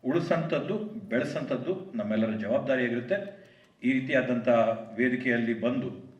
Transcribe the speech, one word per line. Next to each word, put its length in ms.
ಉಳಿಸಂಥದ್ದು, 640
ಬೆಳೆಸಂಥದ್ದು 600
ನಮ್ಮೆಲ್ಲರ 440
ಜವಾಬ್ದಾರಿಯಾಗಿರುತ್ತೆ. 760
ಈ 140
ರೀತಿಯಾದಂಥ 520
ವೇದಿಕೆಯಲ್ಲಿ 560
ಬಂದು 240